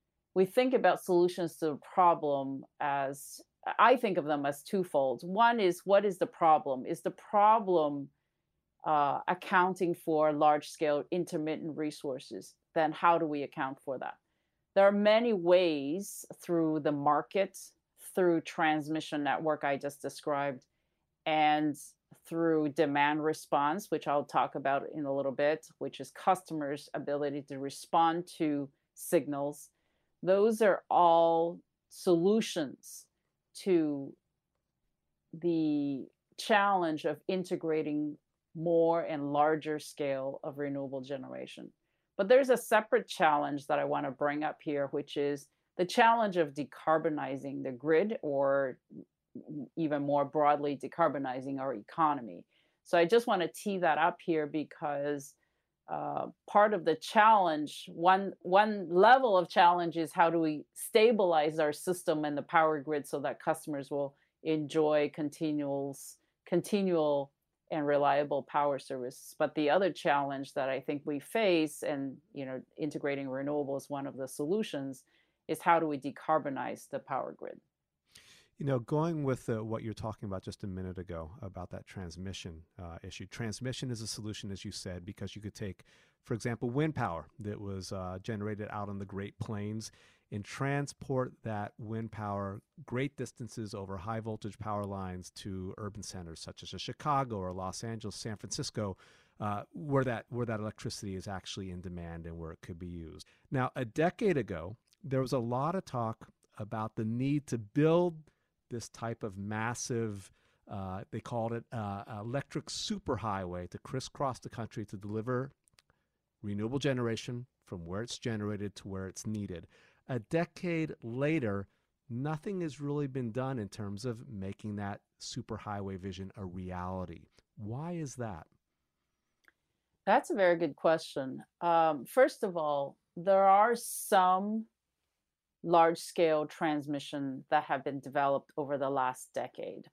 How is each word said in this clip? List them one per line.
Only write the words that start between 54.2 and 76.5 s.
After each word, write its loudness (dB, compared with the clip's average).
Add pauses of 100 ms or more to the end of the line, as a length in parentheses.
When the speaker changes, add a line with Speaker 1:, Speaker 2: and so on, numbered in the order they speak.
Speaker 1:
here 0
because, -4 (540)
uh, -4 (220)
part 6
of -2
the 2
challenge, 4
one, 4
one 4
level 8
of 4
challenge 4
is -2
how 6
do 2
we 0
stabilize 4
our 2
system -2
and -2
the -4
power 4
grid -4
so -4
that -6
customers -4
will -4 (280)
enjoy 2
continuals, -4 (300)
continual 2 (400)
and -2
reliable 2
power 0
services. -10
But 0
the 2
other 4
challenge -2
that -2
I -2
think -4
we -4
face, 2
and, -4 (160)
you -8
know, -8 (160)
integrating -4
renewable -4
is -10
one -6
of -12
the -8
solutions, -4 (440)
is -4
how 6
do 0
we -2
decarbonize -4